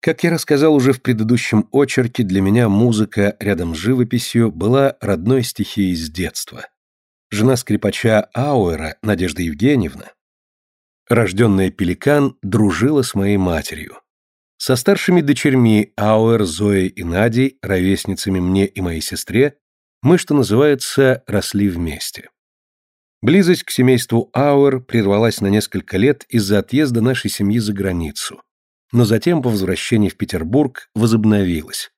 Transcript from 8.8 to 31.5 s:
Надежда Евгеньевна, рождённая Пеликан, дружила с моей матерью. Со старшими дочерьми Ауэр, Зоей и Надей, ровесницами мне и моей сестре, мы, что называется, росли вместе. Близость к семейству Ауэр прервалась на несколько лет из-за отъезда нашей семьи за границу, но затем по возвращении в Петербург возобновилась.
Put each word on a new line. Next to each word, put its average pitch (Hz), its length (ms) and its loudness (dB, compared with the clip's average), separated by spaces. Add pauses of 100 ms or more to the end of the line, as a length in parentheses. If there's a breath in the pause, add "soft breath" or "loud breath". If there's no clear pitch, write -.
Надежда 90 400 -2
Евгеньевна, 87 720 -2 (960)
рождённая 101 640 2
Пеликан, 135 680 0
дружила 107 600 0
с - 140 -4
моей 101 200 0
матерью. 82 640 -4 (600)
Со - 180 -2
старшими 180 460 2
дочерьми 127 760 2
Ауэр, 110 480 2
Зоей 95 420 0
и 90 160 -10
Надей, 113 580 0
ровесницами 95 800 -2
мне 92 280 0
и - 140 -8
моей 85 200 -6
сестре, 113 580 -2 (440)
мы, 165 160 4
что - 160 -2
называется, 131 920 2
росли 101 420 -2
вместе. 85 600 -8 (920)
Близость 175 420 2
к - 60 -14
семейству 123 640 2
Ауэр 139 460 2
прервалась 110 600 0
на 101 80 0
несколько 98 480 -2
лет 127 320 0
из-за 104 320 0
отъезда 123 400 -2
нашей 120 280 -2
семьи 101 300 -2
за 107 140 -4
границу, 90 680 -6 (520)
но 120 120 4
затем 113 380 0
по 123 80 -2
возвращении 98 580 0
в - 80 -8
Петербург 104 760 -4
возобновилась. 104 1040 0